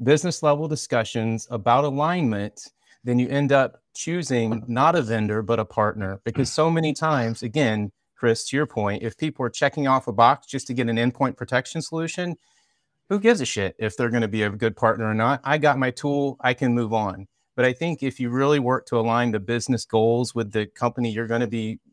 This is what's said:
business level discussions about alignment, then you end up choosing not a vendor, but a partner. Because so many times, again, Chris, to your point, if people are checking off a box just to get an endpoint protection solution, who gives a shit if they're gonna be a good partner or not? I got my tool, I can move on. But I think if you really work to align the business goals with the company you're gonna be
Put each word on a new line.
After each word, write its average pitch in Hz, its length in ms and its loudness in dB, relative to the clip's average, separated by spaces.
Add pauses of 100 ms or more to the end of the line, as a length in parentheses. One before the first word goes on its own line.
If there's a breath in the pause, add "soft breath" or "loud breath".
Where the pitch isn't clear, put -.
business 151 380 2
level 151 260 2
discussions 113 840 -2
about 120 320 2
alignment, 139 880 -2 (320 soft breath)
then 123 160 2
you 123 100 0
end 139 220 0
up 135 320 2 (100)
choosing 123 720 -2
not 135 280 2
a 170 60 2
vendor, 107 420 -2
but 110 160 0
a 110 60 -2
partner. 104 580 -2
Because 123 280 -2
so 160 200 2
many 160 200 0
times, 135 520 -2
again, 110 480 0 (240)
Chris, - 340 0
to 135 80 -2
your 147 80 0
point, 104 380 -4
if 113 120 -6
people 147 300 -4
are 117 40 -4
checking 143 380 -2
off 131 200 2
a 120 40 -2
box 120 360 4
just - 200 -8
to 131 60 -8
get 120 160 0
an 113 80 0
endpoint 123 400 0
protection 131 460 -4
solution, 165 520 -6 (760)
who 202 100 0
gives 214 220 4
a 127 40 -2
shit 98 320 -2
if 110 180 -4
they're 120 140 0
gonna 113 180 2
be 107 140 -2
a 104 80 2
good 107 260 -2
partner 113 320 2
or 107 60 0
not? 120 300 0
I 151 160 0
got 143 180 4
my 127 140 0
tool, 143 500 -2
I 127 140 0
can 123 180 0
move 117 200 0
on. 98 340 -2 (280)
But 123 100 2
I 127 80 2
think 165 280 -4
if 135 180 -4
you 123 120 -4
really 139 280 2
work 127 280 -2
to 123 100 -2
align 117 340 2
the 107 80 -2
business 117 460 -2
goals 117 480 0
with 110 180 -4
the 107 140 -2
company 117 460 -4
you're 113 160 -6
gonna 117 180 -2
be 110 340 -6 (140)